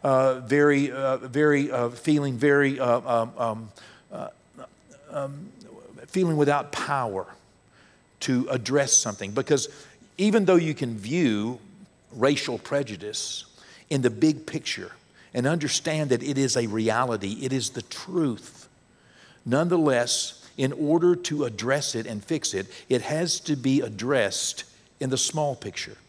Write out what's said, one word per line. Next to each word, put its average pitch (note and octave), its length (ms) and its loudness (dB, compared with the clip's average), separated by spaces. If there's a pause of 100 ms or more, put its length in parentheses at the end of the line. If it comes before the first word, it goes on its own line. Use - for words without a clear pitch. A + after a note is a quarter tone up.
Uh, C3 380 4
very, C#3+ 500 4
uh, C3+ 260 -2
very, C#3+ 540 2
uh, A#2+ 180 0
feeling C#3+ 480 0
very, C#3 420 4
uh, B2 220 2
um, A#2+ 340 0
um, A2+ 340 -4 (420)
uh, - 160 -10 (840)
um, C#3+ 400 -10 (560)
feeling E3+ 320 0
without C#3+ 340 2
power A2+ 540 -4 (960)
to B2 320 0
address B2+ 420 0
something, G2+ 380 0
because C3 380 0 (500)
even G#3 260 4
though F3+ 120 6
you D#3+ 180 2
can A#2 220 -6
view A#2 600 0 (540)
racial C3+ 460 0
prejudice G#2+ 880 -6 (440)
in C#3 140 0
the B2 60 6
big D3 360 2
picture - 460 -8 (420)
and B2 140 0
understand D#3 640 -2
that A#2+ 100 2
it C#3 160 -4
is C3+ 200 2
a A#2+ 100 0
reality, A2 760 0
it B2+ 120 -4
is B2+ 180 -2
the A#2+ 120 -10
truth, - 840 -4 (800)
nonetheless, C#3+ 1000 0 (100)
in C#3 160 0
order E3 420 4
to D3+ 300 -4
address A#2+ 500 -2
it A2+ 100 -4
and G#2+ 160 -8
fix - 320 -4
it, G2 140 -4 (220)
it B2 120 4
has D#3 380 -2
to D3+ 160 -2
be C3 260 2
addressed A2+ 840 -2 (340)
in C3 100 -4
the B2+ 80 0
small D3 380 -2
picture. - 400 -12 (140)